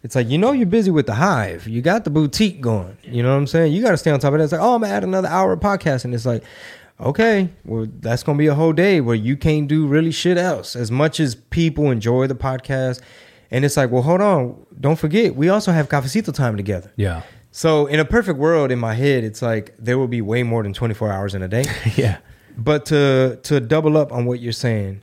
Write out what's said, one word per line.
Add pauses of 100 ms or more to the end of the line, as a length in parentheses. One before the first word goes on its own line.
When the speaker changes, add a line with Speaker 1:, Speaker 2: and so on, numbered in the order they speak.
Speaker 1:
it's
like,
"You
know,
you're
busy
with
the
hive.
You
got
the
boutique
going."
You
know
what
I'm
saying?
You
gotta
stay
on
top
of
that.
It's
like,
"Oh,
I'm
gonna
add
another
hour
of
podcast."
And
it's
like, (560)
"Okay, (140)
well, (140)
that's
gonna
be
a
whole
day
where
you
can't
do
really
shit
else."
As
much
as
people
enjoy
the
podcast. (520)
And
it's
like,
"Well,
hold
on. (240)
Don't
forget,
we
also
have
cafecito
time
together."
Speaker 2:
Yeah. (280)
Speaker 1:
So
in
a
perfect
world,
in
my
head,
it's
like
there
will
be
way
more
than
twenty-four
hours
in
a
day. (140)
Speaker 2:
<laughs>
Yeah. (380)
Speaker 1:
But
to,
to
double
up
on
what
you're
saying,